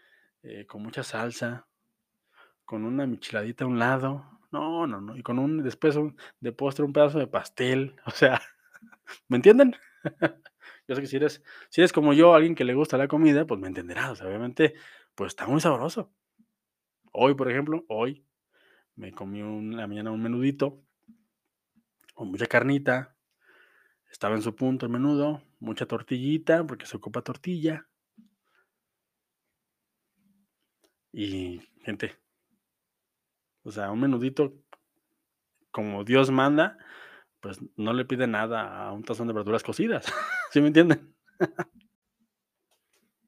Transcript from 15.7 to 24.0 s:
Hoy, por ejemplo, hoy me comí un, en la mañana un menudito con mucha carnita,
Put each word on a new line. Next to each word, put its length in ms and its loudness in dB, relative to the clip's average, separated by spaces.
Hoy, 240 4
por 140 -2
ejemplo, 380 -2
hoy 380 -4
me 180 -16
comí 280 -12
un, 320 -10
en 40 -10
la 100 -10
mañana 240 -8
un 100 -6
menudito 600 -2
con 160 -12
mucha 180 -6
carnita, 640 0